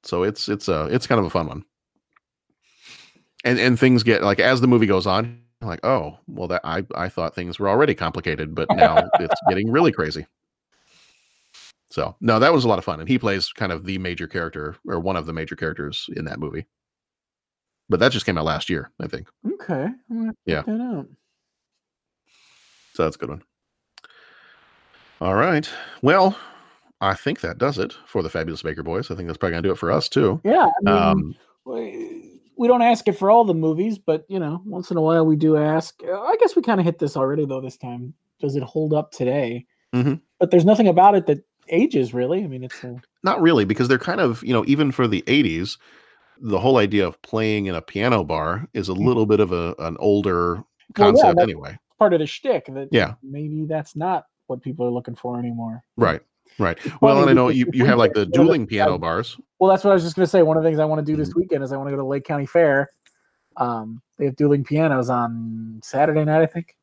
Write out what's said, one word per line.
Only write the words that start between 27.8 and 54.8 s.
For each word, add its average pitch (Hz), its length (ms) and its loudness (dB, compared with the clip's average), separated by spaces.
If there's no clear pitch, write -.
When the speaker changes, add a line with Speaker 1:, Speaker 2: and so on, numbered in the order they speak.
Speaker 1:
for - 180 -4
the 78 60 -6
Fabulous 80 340 -8
Baker 78 200 -8
Boys. 87 280 -6
I 85 40 -8
think 87 120 -10
that's 80 100 -8
probably 90 160 -4
gonna 85 140 -4
do 95 40 0
it 90 60 -4
for 85 140 -4
us, - 180 0
too. 139 340 0
Speaker 2:
Yeah, 294 220 4
I 831 60 2
mean, 98 140 4
Speaker 1:
Um, 82 400 0
Speaker 2:
we, - 760 -12
we 233 100 0
don't 247 140 4
ask 233 260 2
it 190 60 0
for 196 160 0
all 233 160 8
the 190 80 0
movies, 165 440 -2
but, 160 320 -4
you 190 100 -6
know, 165 260 -6
once 180 260 -10
in 175 60 -2
a 160 40 0
while 160 240 4
we 156 100 4
do 156 220 4
ask. 151 460 -2
Uh, 185 180 -6
I 427 180 0
guess 453 160 4
we 349 60 2
kinda 190 220 2
hit 170 160 0
this 143 180 -4
already, 143 280 0
though, 131 160 -6
this 131 160 -12
time. 123 360 -14
Does 139 160 -4
it 135 80 -2
hold 156 300 -2
up 147 180 -2
today? 123 540 -4
Speaker 1:
Mm-hmm. 131 220 2
Speaker 2:
But 175 120 2
there's 170 140 6
nothing 214 220 6
about 185 280 6
it - 120 0
that 143 160 0
ages, 160 440 0
really. 139 300 -2
I 175 40 -8
mean, 127 160 -12
it's - 200 -16
a 123 120 -12
Speaker 1:
Not 185 180 0
really, 156 240 4
because 117 220 0
they're 131 120 4
kind 190 220 -4
of, 120 220 0
you 123 100 -2
know, 113 140 2
even 143 240 2
for 127 160 0
the 101 200 -2
eighties, 101 500 0
the 101 200 -2
whole 131 180 4
idea 101 300 2
of - 140 -10
playing 107 460 -2
in 87 80 -6
a 80 60 -6
piano 107 420 0
bar 78 500 -4
is 92 160 -6
a 92 40 -4
Speaker 2:
Mm. 101 120 -2
Speaker 1:
little 120 200 2
bit 104 140 4
of 92 140 2
a, 85 260 -4
an 82 200 -8
older 90 560 0
Speaker 2:
Well, 110 100 -14
yeah, - 40 -20
Speaker 1:
concept 208 440 6
Speaker 2:
that's 175 60 4
Speaker 1:
anyway. - 360 -6
Speaker 2:
part 202 160 4
of 165 60 2
the 156 80 -2
shtick, - 400 -4
that 135 240 -12
Speaker 1:
Yeah. 113 220 2
Speaker 2:
maybe 151 420 -8
that's 156 300 -8
not 165 300 -4
what 127 140 -8
people 123 240 -6